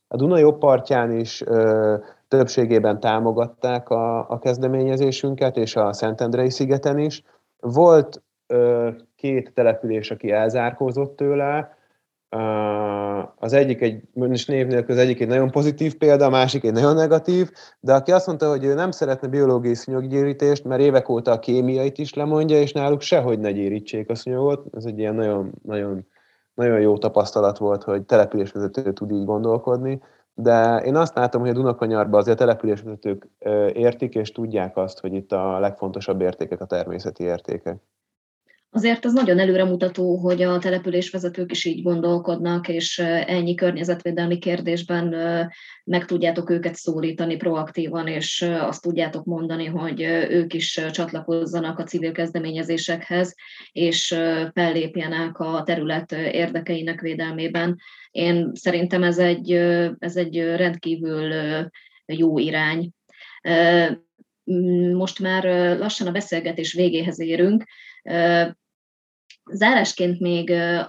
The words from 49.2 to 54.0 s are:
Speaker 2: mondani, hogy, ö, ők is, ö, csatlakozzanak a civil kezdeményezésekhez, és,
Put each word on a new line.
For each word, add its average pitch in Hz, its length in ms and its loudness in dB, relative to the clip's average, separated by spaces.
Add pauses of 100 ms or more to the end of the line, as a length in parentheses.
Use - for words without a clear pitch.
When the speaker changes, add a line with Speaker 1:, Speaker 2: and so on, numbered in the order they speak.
Speaker 2:
mondani, 165 420 -6
hogy, 160 360 -6
ö, 165 280 0
ők 170 240 0
is, - 220 -6
ö, 160 140 -4
csatlakozzanak 165 880 -4
a 165 60 -6
civil 165 280 -4
kezdeményezésekhez, 165 1200 -4 (380)
és, 165 380 -2